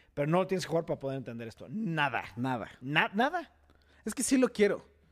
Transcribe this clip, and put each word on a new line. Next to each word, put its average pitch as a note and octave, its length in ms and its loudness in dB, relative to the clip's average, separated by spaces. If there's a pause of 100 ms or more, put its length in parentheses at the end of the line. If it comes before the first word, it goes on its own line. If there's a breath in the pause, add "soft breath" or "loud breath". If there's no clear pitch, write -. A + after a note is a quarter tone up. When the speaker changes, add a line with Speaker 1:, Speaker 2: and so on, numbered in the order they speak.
(140)
Speaker 1:
pero C#3+ 140 0
no F3 120 4
lo F#3 80 2
tienes F#3 180 -2
que - 40 -8
jugar E3 160 0
para D#3+ 140 -2
poder C3+ 200 -4
entender A#2 280 -10
esto. G#2 220 -14
Nada. D#3 560 0 (100)
Speaker 2:
Nada. B2 340 -2 (120)
Speaker 1:
Na-, D#3 320 2
nada. D4 360 0 (540 soft breath)
Speaker 2:
Es G#3+ 100 -6
que B3 100 -4
sí C4+ 140 4
lo B3+ 120 6
quiero, G3+ 360 2 (260)